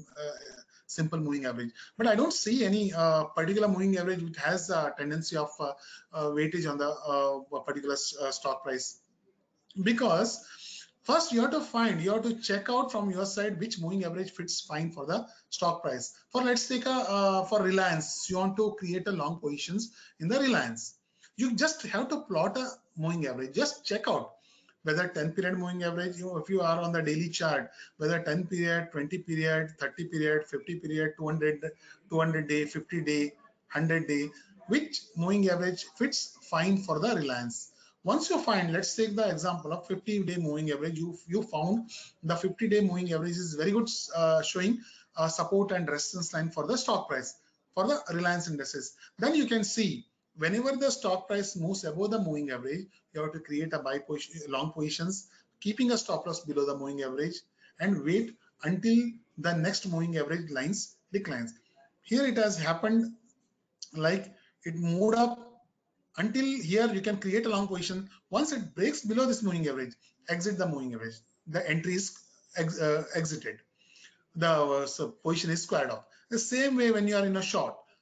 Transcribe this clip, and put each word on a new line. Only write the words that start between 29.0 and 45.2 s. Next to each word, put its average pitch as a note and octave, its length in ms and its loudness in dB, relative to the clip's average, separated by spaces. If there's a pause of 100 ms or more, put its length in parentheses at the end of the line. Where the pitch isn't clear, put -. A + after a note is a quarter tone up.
period, D#3+ 640 0
thirty C#3+ 240 -4
period, D3+ 420 2
fifty C#3+ 300 -6
period, D#3 420 -2
two D#3 80 -4
hundred, D3+ 340 0 (480)
two E3 120 0
hundred D#3+ 280 2
day, D3+ 160 2
fifty D#3 360 -6
day, D3 320 0 (340)
hundred D#3+ 400 2
day, D3 240 0 (380)
which D4 320 0 (160)
moving F#3+ 340 4
average F3+ 340 0 (120)
fits - 440 -2
fine F#3 380 2
for D#3 220 0
the A3 160 2
Reliance. B2 560 -4 (320)
Once D4 260 2
you E4+ 80 4
find, F3+ 340 2
let's - 220 0
take A3 220 2
the G#3+ 120 4
example E3 440 -2
of E3+ 160 -6
fifty G3 340 0
day F3 140 -2
moving D#3 340 0
average, D#3 260 -2
you, E3 300 -6
you F#3+ 160 0
found F#3 480 0 (320)
the E3 140 0
fifty F#3+ 320 0
day G#3 120 6
moving F3+ 320 2
average E3 200 0
is E3+ 220 -4
very D#3+ 180 2
good, A3+ 180 2 (240)
uh, D#3+ 260 6
showing, F#3+ 380 2 (380)
uh, D#3+ 100 2